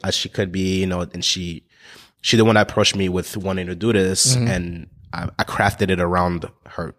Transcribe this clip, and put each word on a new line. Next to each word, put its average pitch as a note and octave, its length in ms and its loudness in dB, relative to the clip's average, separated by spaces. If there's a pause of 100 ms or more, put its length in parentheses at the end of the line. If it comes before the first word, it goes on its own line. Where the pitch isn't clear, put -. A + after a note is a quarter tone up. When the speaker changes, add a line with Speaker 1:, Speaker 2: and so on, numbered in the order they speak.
Speaker 1:
as F#2+ 140 -2
she - 120 -4
could G2 220 -4
be, F#2+ 300 -2
you F#2+ 80 0
know, F2+ 140 -2
and F2 220 -10
she, F2 380 -4 (580)
she - 160 2
the A2 80 8
one A2 120 6
that G#2 120 4
approached - 280 2
me F#2+ 120 0
with F2+ 280 -4
wanting F#2+ 320 -4
to F2+ 80 -8
do G#2+ 160 0
this. F#2+ 420 2
Speaker 2:
Mm-hmm. B2 140 0
Speaker 1:
And F2 380 -4 (280)
I, F2 140 -6 (100)
I - 60 0
crafted G2+ 460 0
it F2+ 100 0
around F2 460 0 (200)
her, - 320 -10